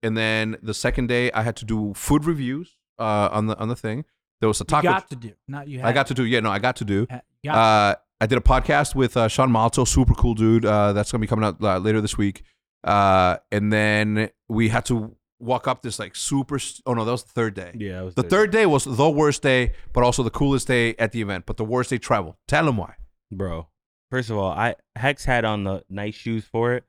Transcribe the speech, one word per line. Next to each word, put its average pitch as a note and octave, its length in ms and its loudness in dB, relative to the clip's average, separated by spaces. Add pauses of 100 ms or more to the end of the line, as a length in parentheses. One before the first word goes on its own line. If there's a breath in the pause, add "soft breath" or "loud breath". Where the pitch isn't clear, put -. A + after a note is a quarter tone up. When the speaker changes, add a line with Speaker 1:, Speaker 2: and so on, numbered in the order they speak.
Speaker 1:
and A2 140 -2
then A2 460 -2
the G#2+ 120 -6
second B2+ 340 -2
day B2 240 0
I A2 100 -2
had A2+ 140 -4
to - 80 -14
do G#2+ 300 -4
food D3 320 0
reviews, D3 500 -6 (220)
uh, G#2 340 0
on G#2+ 140 0
the, A2 120 -4
on A2 100 -4
the B2 80 -4
thing. A#2 280 -6 (360)
There - 80 4
was G#3 120 0
a - 40 -8
Speaker 2:
You - 20 -20
Speaker 1:
taco. D3+ 220 2
Speaker 2:
got F#3+ 220 -2
to C#3 60 -12
do, A#2 160 -16 (160)
not C#3 200 -12
you C3+ 140 -10
Speaker 1:
I B2 40 0
Speaker 2:
had A#2+ 80 2
Speaker 1:
got C#3 140 2
Speaker 2:
to. C#3 60 -4
Speaker 1:
to B2+ 80 0
do. A#2+ 40 0
Yeah, A#2+ 140 2
no, A2 100 0
I G2+ 80 -2
got B2 180 -2
to - 80 -8
do. G2+ 260 0
Speaker 2:
Ha-, B2+ 100 -12 (240)
got D3 80 -4
to. D3 60 4
Speaker 1:
Uh, G#2+ 360 4 (260)
I A2 60 0
did A#2+ 120 2
a A2 40 -4
podcast C#3+ 520 2
with, C3 220 0
uh, A2+ 120 2
Sean C3 220 2
Malto, A#2 340 2
super B2+ 300 4
cool A#2+ 200 2
dude. A2+ 300 4
Uh, G#2 280 2
that's G2+ 200 -2
gonna A#2 100 -2
be A2 40 -4
coming A2 200 0
out, F#2 160 -4
uh, G2 160 0
later G#2+ 220 0
this G#2 180 -4
week. G2+ 240 -2 (400)
Uh, F#2+ 560 4 (120)
and G#2 220 0
then G#2+ 560 0 (200)
we A2+ 200 2
had A2 180 0
to A2+ 300 -4 (240)
walk A#2+ 280 -4
up B2+ 140 -4
this, A2+ 160 -10
like, F#2 180 -12
super C#3 420 -4
st-, - 280 -12
oh B2 80 -2
no, A2+ 100 -2
that A2 60 -2
was B2 140 -4
the - 80 -20
third A2 220 -2
day. F2+ 200 -14
Speaker 3:
Yeah, G2+ 260 -10
it F#2 40 -10
was F#2 100 -12
Speaker 1:
The B2+ 80 0
Speaker 3:
third E3+ 80 -2
Speaker 1:
third G3+ 220 4
Speaker 3:
day. A3 80 4
Speaker 1:
day G#3+ 60 6
was D3 180 4
the C#3 260 2
worst D3 320 2
day, B2+ 300 2 (200 soft breath)
but B2 120 2
also B2 180 2
the A2+ 80 0
coolest C#3 380 0
day A#2 280 2
at A2 160 -2
the A#2 80 -4
event, G2 260 -6
but G#2+ 100 -6
the A2+ 80 -4
worst A#2+ 260 -2
day B2+ 80 -2
travel. G2 400 -2 (100)
Tell D#3 200 2
'em B2 100 0
why. E2+ 160 -8 (380)
Speaker 3:
Bro, F2 360 -8 (420)
first B2+ 200 -4
of A2 80 -4
all, F#2+ 140 0
I, G#2+ 240 -2 (200)
Hex C3+ 280 -2
had A#2+ 200 0
on G#2 200 -2
the G2 260 -6
nice G#2 240 -8
shoes A2+ 300 -6
for A#2+ 300 -2
it B2 140 -8